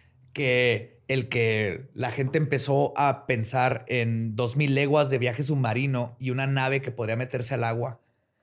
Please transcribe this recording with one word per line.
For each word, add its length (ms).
que 760
el 200
que 640
la 160
gente 280
empezó 580
a 300
pensar 640
en 480
dos 200
mil 180
leguas 360
de 80
viaje 240
submarino 760
y 120
una 160
nave 340
que 100
podría 260
meterse 380
al 100
agua 360